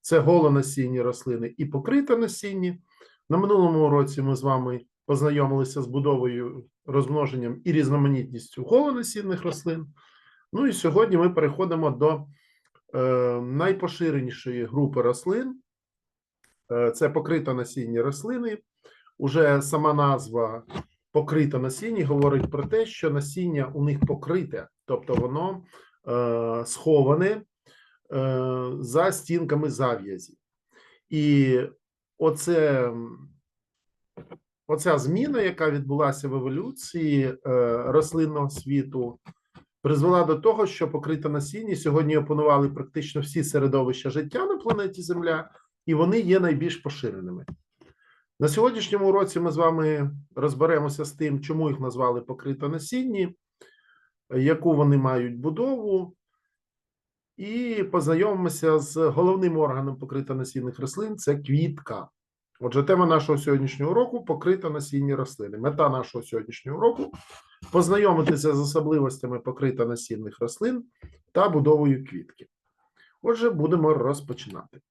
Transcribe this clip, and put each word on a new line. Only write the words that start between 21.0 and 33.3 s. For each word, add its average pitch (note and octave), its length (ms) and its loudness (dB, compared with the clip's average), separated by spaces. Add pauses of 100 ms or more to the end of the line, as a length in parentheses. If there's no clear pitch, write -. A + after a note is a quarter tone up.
покритонасінні D3+ 880 0
говорить C#3 480 2
про C#3+ 160 -6
те, A3 200 0
що - 240 -4
насіння C#3+ 640 -4
у C#3+ 100 -2
них D3 160 0
покрите, D3 680 -2 (160)
тобто B2+ 300 -4
воно, D#3 500 -4 (440)
е, A#2 580 -2
сховане, D#3+ 760 2 (680)
е, B2+ 580 -2 (100)
за D3+ 320 0
стінками D3+ 580 -2
зав'язі. G2+ 680 -6 (680)
І C#3+ 520 4 (580)
оце, D#3 720 2 (1700)